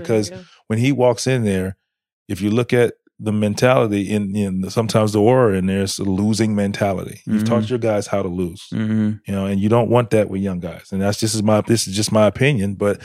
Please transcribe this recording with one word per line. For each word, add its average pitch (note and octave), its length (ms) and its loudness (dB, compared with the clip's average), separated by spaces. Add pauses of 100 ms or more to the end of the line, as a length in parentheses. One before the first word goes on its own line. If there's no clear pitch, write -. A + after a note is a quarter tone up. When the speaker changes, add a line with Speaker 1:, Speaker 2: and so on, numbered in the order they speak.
Speaker 1:
Because G#2 260 0
Speaker 2:
yeah. F#2 120 -16 (260)
Speaker 1:
when A2 100 -2
he B2+ 140 2
walks B2 340 2
in B2+ 200 0
there, F#2+ 300 -2 (520)
if F2 120 -8
you G2+ 120 0
look A#2 200 0
at A#2+ 220 2 (280)
the G#2+ 120 -2
mentality G#2+ 760 2
in, G#2 240 -2
in G2 360 -2
sometimes G#2+ 420 0
the G#2+ 80 2
aura A2+ 380 4
in F#2 80 -2
there, F#2+ 160 0
it's F#2+ 180 -4
a G2 60 -4
losing G#2 500 0
mentality. G2+ 720 -2
You've G#2+ 180 0
Speaker 3:
Mm-hmm. A2 100 0
Speaker 1:
taught A2 160 0
your B2+ 80 -2
guys G#2+ 300 -2
how G2+ 160 -2
to F#2+ 60 -4
lose, F2+ 420 -6
Speaker 3:
Mm-hmm. A2 400 0 (140)
Speaker 1:
you G2 100 -6
know, G2 100 -2
and G2 140 -2
you G2+ 80 2
don't A#2 220 2
want A#2+ 220 2
that G#2 180 2
with F#2+ 120 -4
young F#2+ 200 -4
guys. E2 320 -12
And F#2+ 80 -2
that's, G2+ 180 -2
this G#2+ 160 -2
is G#2+ 80 -2
my, G#2+ 160 4
this A2 260 0
is F#2+ 80 -10
just G#2+ 200 -2
my G#2+ 140 4
opinion, G2+ 480 0
but G2+ 300 -2